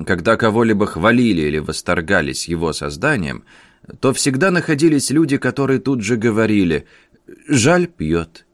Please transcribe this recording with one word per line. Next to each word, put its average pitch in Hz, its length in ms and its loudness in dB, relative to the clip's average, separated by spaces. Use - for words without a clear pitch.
Когда 101 300 0
кого-либо 107 500 2
хвалили 107 560 2
или 76 160 -2
восторгались 80 880 -2
его 82 260 -4
созданием, 73 720 -4
то 131 140 2
всегда 143 400 0
находились 151 580 0
люди, 143 260 2
которые 131 440 0
тут 127 220 -2
же 107 140 0
говорили: 104 720 2
"Жаль, 160 400 2
пьет", 82 640 -4